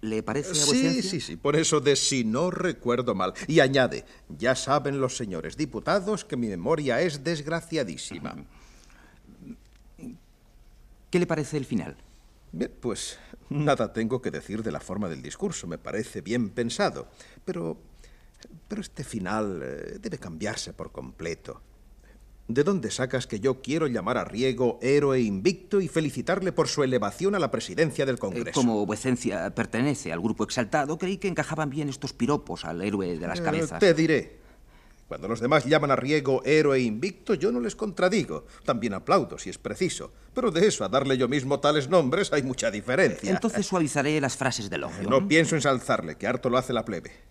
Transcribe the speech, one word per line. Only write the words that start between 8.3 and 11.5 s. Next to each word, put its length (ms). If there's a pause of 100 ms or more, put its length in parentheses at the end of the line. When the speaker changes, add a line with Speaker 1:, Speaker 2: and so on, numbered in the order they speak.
Speaker 1:
¿Qué 80
le 80
parece 300